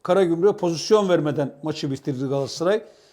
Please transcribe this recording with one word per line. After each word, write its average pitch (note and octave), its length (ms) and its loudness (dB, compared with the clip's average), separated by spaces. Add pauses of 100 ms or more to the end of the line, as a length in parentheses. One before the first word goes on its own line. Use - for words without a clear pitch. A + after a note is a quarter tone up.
Karagümrük'e F3+ 540 2
pozisyon F#3 520 0
vermeden D3+ 540 0
maçı D3+ 280 -6
bitirdi C3+ 380 -6
Galatasaray. D#3+ 540 -2 (300)